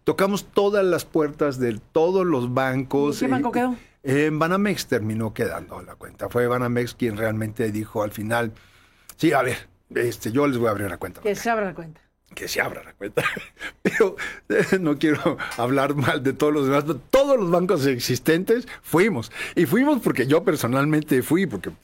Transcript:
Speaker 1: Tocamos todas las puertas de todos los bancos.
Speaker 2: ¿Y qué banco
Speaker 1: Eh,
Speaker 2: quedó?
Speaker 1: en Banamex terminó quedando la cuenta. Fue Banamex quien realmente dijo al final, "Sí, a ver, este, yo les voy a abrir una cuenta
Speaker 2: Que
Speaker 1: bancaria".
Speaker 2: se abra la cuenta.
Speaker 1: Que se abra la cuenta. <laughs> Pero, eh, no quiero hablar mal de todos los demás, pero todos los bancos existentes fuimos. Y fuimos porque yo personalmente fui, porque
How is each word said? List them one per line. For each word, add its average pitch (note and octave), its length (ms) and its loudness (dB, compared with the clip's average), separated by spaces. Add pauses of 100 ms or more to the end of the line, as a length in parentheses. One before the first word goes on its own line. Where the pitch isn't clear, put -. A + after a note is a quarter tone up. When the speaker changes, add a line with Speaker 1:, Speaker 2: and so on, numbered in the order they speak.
Speaker 1:
Tocamos F#3+ 480 0
todas G3+ 320 2
las F3 220 2
puertas D3 520 0
de A#2 220 -2 (120)
todos F3+ 340 2
los B2+ 260 0
bancos. C3 680 0
Speaker 2:
¿Y - 20 0
qué - 60 0
banco - 180 0
Speaker 1:
Eh, A3+ 40 -6
Speaker 2:
quedó? B3 240 0 (260)
Speaker 1:
en D3 360 2
Banamex F#3 480 0
terminó A2 460 -2
quedando - 480 -6
la - 140 -18
cuenta. - 340 -10
Fue A#2+ 180 0
Banamex A#2+ 480 0
quien A2+ 220 -2
realmente A2 560 -2
dijo G#2+ 300 -4
al G#2 80 -4
final, A2+ 420 -4 (640)
"Sí, D#3+ 160 2
a C#3 80 4
ver, B2 160 -2 (380)
este, A#2+ 360 -2
yo C#3 160 2
les C3 120 0
voy A#2 100 2
a G#2+ 40 2
abrir G2+ 140 -4
una F2 120 -8
cuenta - 240 -12
Speaker 2:
Que G#3+ 80 -2
Speaker 1:
bancaria". G3 120 -4
Speaker 2:
se A#3 80 -2
abra A3 140 0
la F3+ 100 -6
cuenta. E3 280 -16 (320)
Speaker 1:
Que - 140 -12
se - 120 -4
abra - 220 -4
la - 120 -20
cuenta. - 280 -4 (320)
<laughs> - 280 -14
Pero, G3 340 0 (320)
eh, G3 320 2
no D3+ 180 0
quiero D3+ 400 0 (180)
hablar C3+ 380 0
mal D3 280 0
de C3 100 0
todos D3+ 200 2
los D3 140 0
demás, C#3 180 2
pero D3+ 140 -4
todos C4+ 400 4
los F#3 100 0
bancos F3 380 2
existentes E3 800 2 (160)
fuimos. D#3+ 480 2 (240)
Y E3+ 120 4
fuimos B3+ 360 2
porque B2+ 240 2
yo D3+ 160 4
personalmente C#3+ 800 2
fui, F3 240 2
porque G2 240 -6 (140)